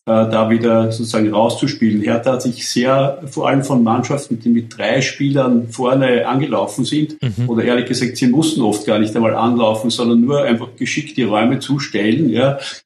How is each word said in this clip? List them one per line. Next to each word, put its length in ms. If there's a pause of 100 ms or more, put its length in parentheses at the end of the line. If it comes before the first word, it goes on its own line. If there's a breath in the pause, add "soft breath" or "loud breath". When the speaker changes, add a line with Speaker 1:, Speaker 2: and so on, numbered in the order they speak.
Speaker 1:
äh, 240
da 200
wieder 420
sozusagen 420
rauszuspielen. 680
Hertha 320
hat 80
sich 260
sehr, 580
vor 220
allem 160
von 200
Mannschaften, 540
die 120
mit 280
drei 220
Spielern 720
vorne 580
angelaufen 560
sind, 380
Speaker 2:
Mhm. 280
Speaker 1:
oder 140
ehrlich 220
gesagt, 320
sie 100
mussten 360
oft 220
gar 140
nicht 160
einmal 180
anlaufen, 560
sondern 300
nur 240
einfach 320
geschickt 400
die 80
Räume 360
zustellen, 680
ja, 300 (260 loud breath)